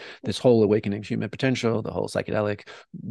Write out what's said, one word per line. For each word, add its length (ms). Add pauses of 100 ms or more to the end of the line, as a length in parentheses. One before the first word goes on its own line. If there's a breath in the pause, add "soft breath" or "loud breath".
(240 loud breath)
this 140
whole 260
awakening 360
of 80
human 200
potential, 540
the 100
whole 160
psychedelic 600 (440 loud breath)